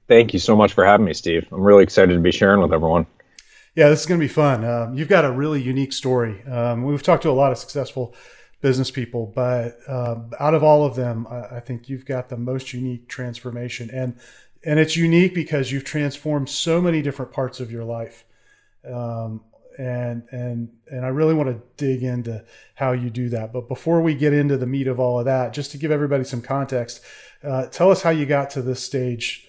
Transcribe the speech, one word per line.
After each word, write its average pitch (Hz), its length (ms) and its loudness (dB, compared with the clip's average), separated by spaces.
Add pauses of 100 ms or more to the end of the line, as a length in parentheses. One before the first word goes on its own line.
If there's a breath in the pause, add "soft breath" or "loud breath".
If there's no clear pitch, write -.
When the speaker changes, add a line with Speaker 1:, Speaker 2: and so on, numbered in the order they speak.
Speaker 1:
Thank 117 260 6
you 92 60 0
so 107 160 4
much 104 180 6
for 92 120 6
having 104 200 8
me, 80 80 0
Steve. 82 380 -2
I'm 92 100 -6
really 101 220 10
excited 90 300 6
to 87 60 4
be 87 120 4
sharing 98 300 4
with 80 120 2
everyone. 82 320 2 (720 soft breath)
Speaker 2:
Yeah, 151 140 8
this 151 120 2
is - 60 -8
gonna 170 120 0
be 147 80 0
fun. 131 380 0
Um, 120 300 -4
you've 147 120 -6
got 175 160 6
a 135 80 0
really 143 300 -2
unique 131 320 -2
story. 120 500 -2
Um, 120 400 -4
we've 143 200 -4
talked 165 200 2
to 160 60 0
a - 20 4
lot 135 200 2
of 123 60 -4
successful - 580 -8 (460 soft breath)
business 131 300 0
people, 117 420 -8
but, 123 440 -4 (100)
um, 120 500 -8
out 151 160 0
of 151 100 2
all 151 200 6
of 127 120 -2
them, 120 340 -4
I, 123 280 -12
I - 40 -12
think 123 260 -12
you've 131 180 -12
got 127 220 -6
the 127 80 -12
most 127 380 -8
unique 123 340 -8
transformation. 120 840 -10
And, 127 240 -6 (480 soft breath)
and 151 140 2
it's 160 180 0
unique 170 380 4
because 143 360 -4
you've 135 140 -6
transformed 147 640 -4
so 170 320 -2
many 165 200 0
different 135 300 -6
parts 131 280 -6
of 117 120 -10
your 117 140 -10
life. 113 400 -10 (580)
Um, 117 600 -8 (320)
and, 123 540 -6
and, 120 380 -8 (180)
and 127 180 -8
I 127 40 -4
really 156 260 2
wanna 131 240 -2 (180)
dig 131 260 -2
into 117 400 -6 (300 soft breath)
how 131 200 -2
you 123 180 -4
do 120 180 -6
that. 113 240 -6
But 123 160 -8
before 165 320 0
we 160 140 2
get 147 180 2
into 143 240 2
the 123 100 -4
meat 135 200 -4
of 127 120 -2
all 123 200 0
of 120 60 -2
that, 127 280 -2
just 147 180 -10
to 143 60 -14
give 147 140 -2
everybody 143 320 0
some 123 180 -8
context, 131 600 -6 (420 soft breath)
uh, 131 240 -4
tell 185 240 4
us 190 100 2
how 175 80 0
you 156 160 0
got 139 260 0
to 135 120 -6
this 123 200 -4
stage 127 640 -6